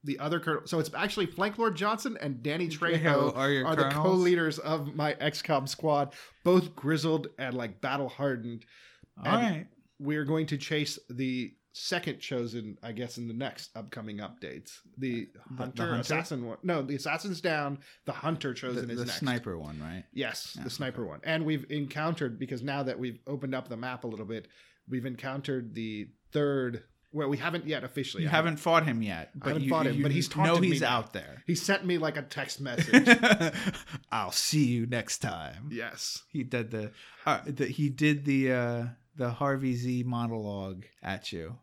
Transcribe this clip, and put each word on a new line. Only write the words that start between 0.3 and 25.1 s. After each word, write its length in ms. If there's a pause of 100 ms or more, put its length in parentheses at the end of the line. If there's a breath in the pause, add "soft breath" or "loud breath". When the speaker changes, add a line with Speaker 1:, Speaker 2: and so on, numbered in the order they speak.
Speaker 1:
colonel. 280
So 120
it's 160
actually 300
Flank 320
Lord 180
Johnson 460
and 220
Danny 260
Trejo 320
Speaker 2:
Trejo 340
are 140
your 160
Speaker 1:
are 100
the 140
Speaker 2:
colonels? 140 (140)
Speaker 1:
co-leaders 420
of 360
my 240
X 220
COM 240
squad, 480 (300 loud breath)
both 320
grizzled 540 (100)
and, 160
like, 260
battle 280
hardened. 540 (540 loud breath)
Speaker 2:
All 160
Speaker 1:
And 80 (140)
Speaker 2:
right. 120 (300)
Speaker 1:
we're 260
going 240
to 100
chase 420 (100)
the 460 (180)
second 460
Chosen, 640
I 80
guess, 260
in 100
the 60
next 420
upcoming 420
updates. 600 (220)
The 360
Speaker 2:
Uh, 40 (100)
the, 60
the 80
Speaker 1:
Hunter, 240
Speaker 2:
Hunter? 140
Speaker 1:
Assassin 440
one. 160
No, 220
the 120
Assassin's 460
down. 380 (260 loud breath)
The 80
Hunter 400
Chosen 340
Speaker 2:
The, 60
Speaker 1:
is 60
Speaker 2:
the 80
Speaker 1:
next. 120
Speaker 2:
sniper 380
one, 240
right? 220 (100)
Speaker 1:
Yes, 420
Speaker 2:
Yeah, 80
Speaker 1:
the 60
sniper 320
Speaker 2:
okay. 80
Speaker 1:
one. 140
And 200
we've 280
encountered, 680
because 240
now 220
that 160
we've 260
opened 300
up 120
the 100
map 260
a 40
little 180
bit, 220 (420 soft breath)
we've 160
encountered 680